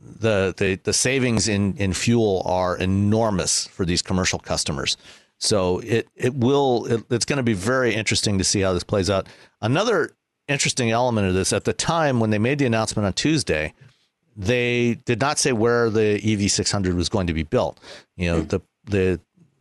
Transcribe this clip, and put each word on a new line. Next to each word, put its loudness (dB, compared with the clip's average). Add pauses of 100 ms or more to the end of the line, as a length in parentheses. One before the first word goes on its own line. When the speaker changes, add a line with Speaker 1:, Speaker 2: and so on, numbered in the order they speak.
Speaker 1:
the, 0
the, 0
the -2
savings 0
in, 0
in 0
fuel 2
are 0
enormous 0
for -8
these 0
commercial -2
customers. -4 (420)
So 0
it, -2
it -2
will, 2
it, -2
it's -2
gonna -2
be 2
very 0
interesting -2
to 0
see 0
how 2
this -2
plays 0
out. 0 (340)
Another 0 (340)
interesting -2
element 2
of 2
this, 0
at -2
the 0
time 0
when 2
they 2
made 0
the 2
announcement 0
on 0
Tuesday, -2 (600)
they 0 (100)
did -2
not 0
say 2
where 2
the 2
E 2
V 2
six 0
hundred 0
was 0
going 0
to 0
be -2
built. -2 (380)
You -2
know, 2
Speaker 2:
Hmm. -8
Speaker 1:
the, -2 (240)
the 0 (400)